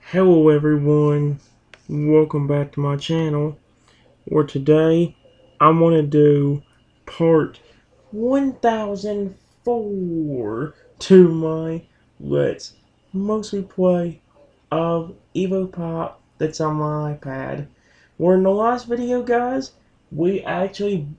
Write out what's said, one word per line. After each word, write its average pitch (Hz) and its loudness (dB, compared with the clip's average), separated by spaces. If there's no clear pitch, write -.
Hello 175 4
everyone, 147 2
welcome 151 2
back 143 -2
to - -6
my 143 -2
channel, 151 -4
where 151 0
today 156 2
I'm 160 6
gonna 165 4
do 147 2
part 165 0
one 254 0
thousand 208 -4
four 160 -4
to 185 8
my 160 -4
Let's - -4
Mostly 202 -6
Play 180 -2
of 165 -4
Evo 185 -4
Pop 165 -10
that's 156 -6
on 156 -2
my 151 -4
iPad. 135 -10
Where 180 2
in 185 2
the 190 2
last 233 -2
video, 240 -4
guys, 247 -4
we 175 -2
actually 190 -4